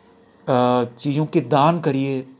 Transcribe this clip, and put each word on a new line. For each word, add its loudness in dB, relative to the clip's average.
आ, 2
चीज़ों -4
के 0
दान 2
करिए, -2